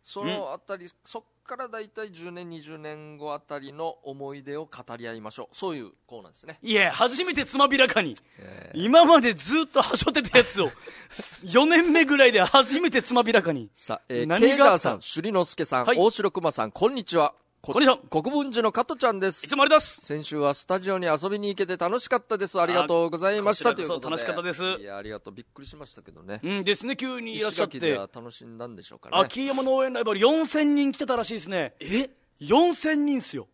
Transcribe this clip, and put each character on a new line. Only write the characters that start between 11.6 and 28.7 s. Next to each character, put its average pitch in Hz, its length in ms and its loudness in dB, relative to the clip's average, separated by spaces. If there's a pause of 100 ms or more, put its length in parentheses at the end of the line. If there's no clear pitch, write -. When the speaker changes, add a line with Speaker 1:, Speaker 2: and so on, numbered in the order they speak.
Speaker 2:
年 339 240 6
目 330 120 6
ぐ 285 120 2
ら 269 100 8
い 240 60 8
で 214 80 4
初 262 400 4
め 349 100 0
て 247 120 0
つ - 120 -4
ま 240 80 4
び 220 100 0
ら 214 100 6
か 165 100 -2
に。 117 220 -8
Speaker 1:
さ - 200 -8
あ、 - 140 -12
え 120 140 -2
ー、 123 40 -2
Speaker 2:
何 - 20 -6
が 170 80 0
あ - 0 -
っ - 20 0
た？ 233 100 6
Speaker 1:
ケ 269 60 4
イ - 20 -2
ジ 285 60 6
ャ 226 120 8
ー 170 40 2
さ - 120 -2
ん、 113 80 -4
首 - 60 -16
里 160 240 -6
之 190 180 0
助 - 180 -6
さ 127 180 -2
ん、 123 40 0
Speaker 2:
は - 80 4
い。 - 40 0
Speaker 1:
大 196 120 6
城 202 200 -2
熊 170 220 -2
さ 110 140 -4
ん、 104 40 -8
こ 202 180 -2
ん 269 60 -4
に 233 100 -6
ち 170 120 -2
は。 151 180 2 (280)
こ-、 139 120 -10
Speaker 2:
こ - 40 2
ん 277 40 4
に 294 40 6
ち 262 40 6
は。 247 80 2
Speaker 1:
国 156 320 -4
分 285 200 -2
寺 233 120 -2
の 220 100 0
加 240 140 -2
ト 311 100 -8
ち 254 80 -6
ゃ 233 80 2
ん 196 60 -4
で 190 140 -2
す。 - 120 -12
Speaker 2:
い - 60 -14
つ 277 40 -2
も 277 100 4
あ - 20 2
り 285 40 2
ま 302 100 6
す。 - 260 -4
Speaker 1:
先 151 180 -8
週 151 140 -8
は 143 160 2
ス - 120 -10
タ 185 140 -2
ジ 185 100 -6
オ 190 80 -2
に 180 80 -4
遊 156 220 0
び 208 100 -4
に 202 100 -4
行 196 100 -6
け 196 80 -2
て 180 100 -6
楽 185 240 -2
し - 80 -8
か 247 80 0
っ 240 100 -2
た 214 120 -2
で 190 80 -4
す。 190 120 -6
あ 170 60 4
り 170 80 0
が 175 140 2
と 170 220 2
う - 20 -4
ご 165 80 -6
ざ 196 180 0
い 208 60 -4
ま 202 100 2
し - 100 -2
た。 240 60 4
Speaker 2:
あ、 226 40 2
こ - 40 -2
ち 180 60 -8
ら 156 60 -4
こ 170 80 -2
そ 139 40 -8
Speaker 1:
と 120 60 -12
い - 20 -8
う - 0 -
こ - 0 -
と - 0 -
で。 - 40 -6
Speaker 2:
楽 165 100 -4
し - 20 -6
か - 80 -4
っ - 20 -4
た 175 80 -6
で 175 100 -4 (260)
す。 101 40 -14
Speaker 1:
い 101 40 -16
や、 98 100 -12
あ 101 60 -12
り 104 80 -12
が 104 100 -12
と 113 100 -18
う。 98 40 -20
び 113 80 -20
っ - 100 -20
く - 80 -20
り 135 80 -20
し - 80 -20
ま 147 80 -18
し - 100 -20
た 107 60 -20
け - 100 -20
ど 82 120 -20
ね。 101 200 -12
Speaker 2:
う 160 80 -6
ん 196 140 -4
で 202 100 0
す 214 120 -8
ね、 262 100 -6
急 254 240 -8
に 226 160 -12
い 214 40 -6
ら 214 80 -2
っ - 20 -4
し - 100 -6
ゃ - 40 2
っ - 40 -8
て。 - 80 -14
Speaker 1:
石 127 60 -10
垣 160 100 0
で - 60 -2
は 98 120 -10
楽 120 200 -18
し 120 160 -20
ん 113 100 -20
だ 117 100 -14
ん 117 100 -16